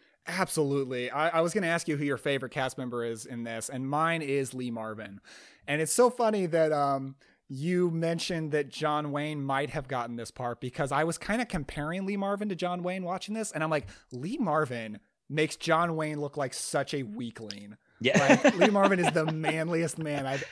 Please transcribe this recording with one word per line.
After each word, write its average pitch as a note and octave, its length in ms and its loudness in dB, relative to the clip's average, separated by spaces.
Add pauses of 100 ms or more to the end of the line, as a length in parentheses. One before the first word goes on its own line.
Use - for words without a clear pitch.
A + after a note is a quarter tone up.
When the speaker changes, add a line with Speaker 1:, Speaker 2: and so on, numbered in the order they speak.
(260)
Speaker 1:
Absolutely. C#3 840 -2
I, D#3 200 2
I E3 120 4
was E3+ 120 2
gonna F#3+ 140 0
ask E3 200 0
you D3+ 80 0
who C#3+ 80 -2
your C#3 140 0
favorite C3+ 340 -2
cast C3 260 -2
member B2 280 -4
is A2+ 200 -6
in A#2+ 180 -8
this, A2+ 260 -6
and C3+ 200 -6
mine D#3+ 320 2
is C#3 320 -2
Lee B2 180 -6
Marvin. A2 500 -10 (460)
And D3 140 0
it's D3+ 120 0
so A#3+ 160 6
funny G#3+ 380 2
that, D#3+ 240 4
um, C#3 440 0 (340)
you F3 420 2
mentioned E3 600 -2
that D3 180 0
John D3+ 440 -2
Wayne D3 280 -2
might C#3 280 0
have C#3 180 -6
gotten A#2+ 300 -4
this A#2 140 -8
part, A#2+ 280 -6
because C3 320 -2
I D3 140 4
was E3 120 -2
kinda A3+ 280 -2
comparing E3 600 -4
Lee G3+ 120 -2
Marvin G3+ 320 -2
to F#3 60 -4
John F3 280 -2
Wayne F#3 200 -4
watching F#3 320 -4
this, A3 180 -4
and D#3 100 -2
I'm D#3+ 60 0
like, C#3+ 180 0 (240)
"Lee D#3+ 260 -6
Marvin B2+ 640 0 (300)
makes D#3 260 0
John E3 400 2
Wayne D#3 240 -2
look C#3+ 160 -6
like C3+ 180 -4
such - 400 -2
a C#3+ 100 -2
weakling." G#2 760 -10 (240)
Speaker 2:
Yeah. B2 180 6
Speaker 1:
Like, C4+ 380 8
Lee A3+ 120 6
Marvin G3 300 6
is E3+ 140 2
the D#3+ 120 2
Speaker 2:
<laughs> D#3+ 60 -2
Speaker 1:
manliest D#3+ 640 0
man D3 300 -4
I've C#3 240 -2